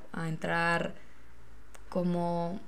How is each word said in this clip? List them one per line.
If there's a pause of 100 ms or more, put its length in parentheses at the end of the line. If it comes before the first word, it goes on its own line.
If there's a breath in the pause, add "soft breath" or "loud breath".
(120)
a
entrar. (960 loud breath)
Como